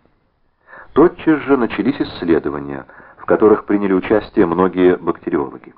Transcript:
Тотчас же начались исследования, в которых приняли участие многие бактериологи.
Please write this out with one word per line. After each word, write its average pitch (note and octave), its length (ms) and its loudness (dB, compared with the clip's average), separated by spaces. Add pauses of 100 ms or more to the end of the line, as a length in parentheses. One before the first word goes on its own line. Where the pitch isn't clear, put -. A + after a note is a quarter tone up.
(920)
Тотчас D#3 480 2
же C3+ 160 0
начались A#2 440 -2
исследования, C#2+ 840 -4 (320)
в - 80 -20
которых G#2 400 4
приняли G2+ 300 0
участие G#2 500 0
многие F2+ 520 2
бактериологи. C#2+ 800 -6